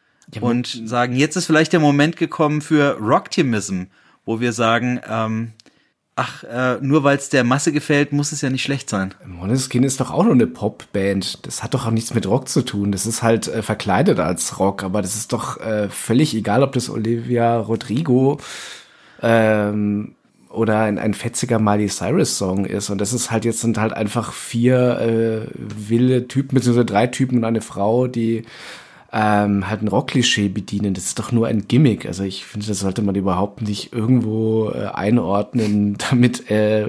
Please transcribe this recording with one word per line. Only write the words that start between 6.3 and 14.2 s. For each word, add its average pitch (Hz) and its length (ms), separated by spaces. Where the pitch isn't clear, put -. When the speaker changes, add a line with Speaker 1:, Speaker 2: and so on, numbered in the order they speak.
Speaker 2:
äh, 123 380
nur 139 220
weil's 139 260
der 131 140
Masse 139 280
gefällt, 143 420
muss 143 180
es 147 100
ja 135 80
nicht 131 140
schlecht 139 260
sein. 95 240
Speaker 1:
Måneskin 117 560
ist 135 160
doch 123 120
auch 170 120
nur 226 100
eine 120 140
Popband. - 1000
Das - 180
hat - 120
doch 123 120
auch 113 40
nichts 113 240
mit 98 120
Rock 127 220
zu 123 140
tun. 101 280
Das 95 140
ist 113 180
halt, 113 240
äh, 110 160
verkleidet 107 560
als 85 400